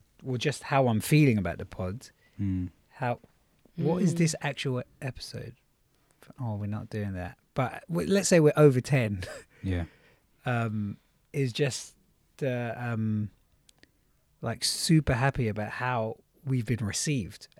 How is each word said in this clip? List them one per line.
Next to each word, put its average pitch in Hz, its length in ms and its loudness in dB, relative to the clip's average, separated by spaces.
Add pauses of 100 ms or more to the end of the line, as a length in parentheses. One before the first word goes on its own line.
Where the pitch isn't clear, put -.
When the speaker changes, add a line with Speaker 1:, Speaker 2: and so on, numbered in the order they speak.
(220)
Speaker 1:
well, 131 140 -4
just - 280 -4
how 139 240 4
I'm 110 120 2
feeling 143 380 6
about 87 180 -2
the - 80 -8
pod. 95 460 -8 (280)
Speaker 2:
Mm. 92 300 -2 (280)
Speaker 1:
How, 120 220 -4 (560)
what 170 260 0
is 170 140 2
Speaker 3:
Mm. 170 40 -6
Speaker 1:
this 160 240 2
actual 135 420 -4 (160)
episode? 120 540 -10 (880)
Oh, 113 140 -4
we're 101 120 -6
not 104 220 -6
doing 101 260 -6
that. 87 220 -8 (180)
But - 340 -4
w-, 165 180 -2
let's 190 220 2
say 180 100 8
we're 151 180 8
over 143 240 8
ten. 107 440 0 (180)
<laughs> - 220 -20
Speaker 2:
Yeah. 90 200 -2 (640)
Speaker 1:
Um, 110 520 -2 (340)
is 135 200 -2
just, - 440 -4 (460)
uh, 120 340 -2
um, 110 540 -2 (1120)
like, 113 240 -6
super 156 500 2
happy 127 340 0
about 104 220 -4
how 120 460 -4 (280)
we've 127 220 -2
been 117 180 -2
received 104 640 -4 (120)